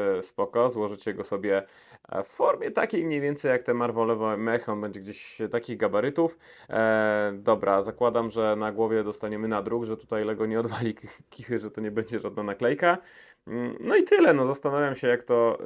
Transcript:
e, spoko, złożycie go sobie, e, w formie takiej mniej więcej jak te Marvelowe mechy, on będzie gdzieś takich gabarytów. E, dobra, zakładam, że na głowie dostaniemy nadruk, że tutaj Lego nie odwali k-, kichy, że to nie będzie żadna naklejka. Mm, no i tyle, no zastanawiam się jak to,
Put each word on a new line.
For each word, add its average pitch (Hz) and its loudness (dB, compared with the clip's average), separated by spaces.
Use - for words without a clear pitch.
e, 92 -6
spoko, 117 0
złożycie 104 -6
go 95 -8
sobie, 98 0
e, - -4
w - -16
formie - 0
takiej - 0
mniej 151 -2
więcej 143 -2
jak 123 2
te 123 0
Marvelowe 113 0
mechy, 113 -2
on 104 -4
będzie 101 -8
gdzieś - -16
takich 120 -4
gabarytów. 127 2
E, 107 2
dobra, 101 2
zakładam, 113 0
że 110 0
na 107 -2
głowie 110 0
dostaniemy 107 -6
nadruk, 110 -2
że 110 -6
tutaj 110 -4
Lego 107 -2
nie 110 0
odwali 113 -4
k-, - -20
kichy, 117 -6
że 107 -8
to 107 -10
nie 107 -4
będzie 110 -4
żadna 104 -6
naklejka. 139 2
Mm, 120 -6
no - 2
i 359 6
tyle, 339 6
no 131 2
zastanawiam 139 0
się 131 0
jak 120 2
to, 117 2